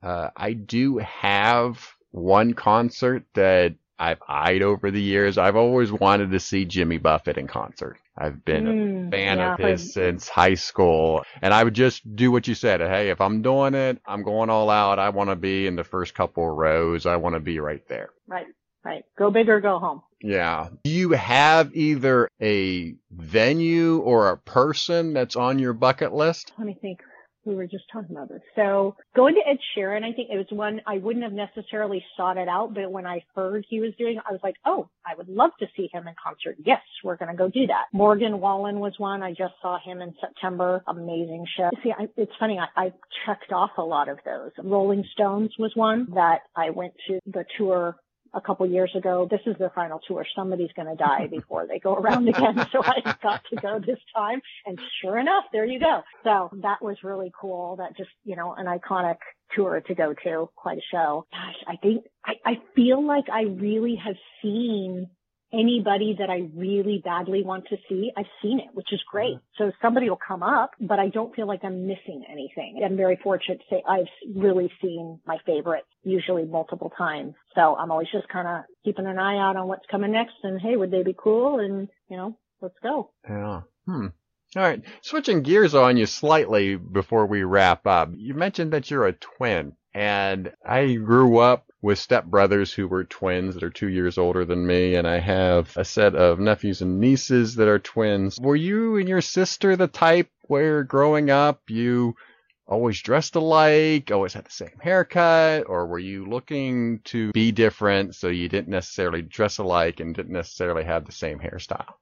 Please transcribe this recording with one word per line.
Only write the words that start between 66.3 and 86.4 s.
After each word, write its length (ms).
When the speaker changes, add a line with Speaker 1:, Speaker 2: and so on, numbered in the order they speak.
Speaker 2:
really 480
badly 400
want 260
to 80
see, 280
I've 100
seen 180
it, 140
which 180
is 80
great. 260
Speaker 1:
Mm-hmm. 280
Speaker 2:
So 160
somebody 300
will 80
come 140
up, 360
but 200
I 100
don't 260
feel 120
like 180
I'm 220
missing 440
anything. 540
I'm 140
very 240
fortunate 380
to 100
say 180
I've 160
really 340
seen 440
my 200
favorite, 380
usually 420
multiple 540
times. 340
So 220
I'm 140
always 220
just 160
kinda 380
keeping 220
an 120
eye 200
out 180
on 120
what's 220
coming 220
next 300
and, 180
"Hey, 160
would 140
they 120
be 140
cool?" 440
And, 280
you 80
know, 180
let's 220
go. 300
Speaker 1:
Yeah. 360
Hmm. 220
All 80
right. 200
Switching 420
gears 320
on 220
you 80
slightly 720